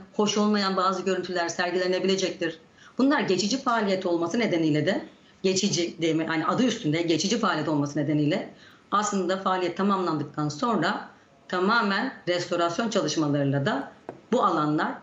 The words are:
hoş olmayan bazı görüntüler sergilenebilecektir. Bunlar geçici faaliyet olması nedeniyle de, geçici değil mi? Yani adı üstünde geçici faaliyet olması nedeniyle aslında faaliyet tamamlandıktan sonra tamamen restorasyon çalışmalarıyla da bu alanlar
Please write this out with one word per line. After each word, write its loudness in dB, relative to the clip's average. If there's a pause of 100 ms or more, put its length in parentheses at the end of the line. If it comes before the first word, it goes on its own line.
(160)
hoş 2
olmayan 2
bazı 0
görüntüler -2
sergilenebilecektir. 0 (400)
Bunlar 4
geçici 0
faaliyet 0
olması 0
nedeniyle 2
de, 0 (380)
geçici 0
değil 2
mi? 0
Yani 0
adı 2
üstünde 0
geçici 0
faaliyet 0
olması 0
nedeniyle 0 (420)
aslında 0
faaliyet -2
tamamlandıktan 0
sonra -2 (400)
tamamen 0 (160)
restorasyon -2
çalışmalarıyla 0
da -2 (400)
bu 2
alanlar 0 (100)